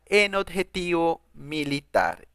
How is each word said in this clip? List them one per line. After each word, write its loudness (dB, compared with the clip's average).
en 2
objetivo -2
militar. -2